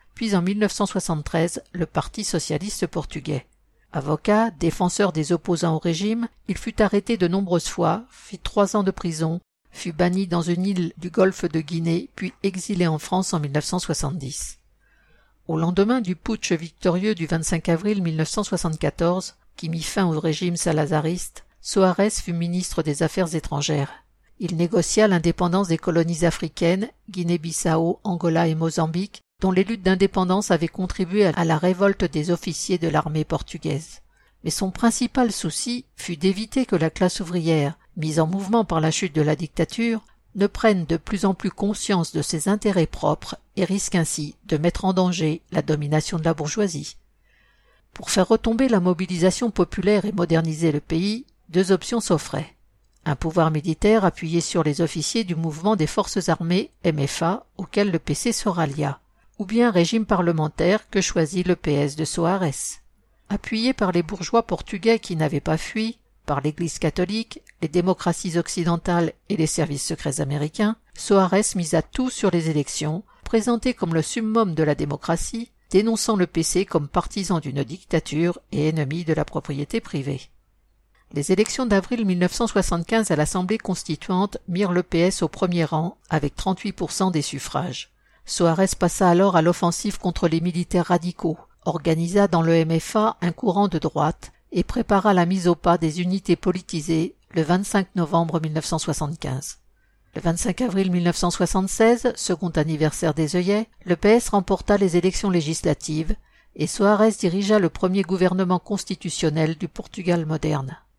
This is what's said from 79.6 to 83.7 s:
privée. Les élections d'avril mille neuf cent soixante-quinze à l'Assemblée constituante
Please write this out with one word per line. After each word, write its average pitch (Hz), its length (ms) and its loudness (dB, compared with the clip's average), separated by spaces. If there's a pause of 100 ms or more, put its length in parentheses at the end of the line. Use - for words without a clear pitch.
privée. 139 400 -6 (920)
Les 143 200 0
élections 226 340 0
d'avril 208 400 0
mille 185 140 2
neuf 180 120 2
cent 233 140 -2
soixante-quinze 196 640 0
à 165 60 2
l'Assemblée 180 420 0
constituante 185 880 -2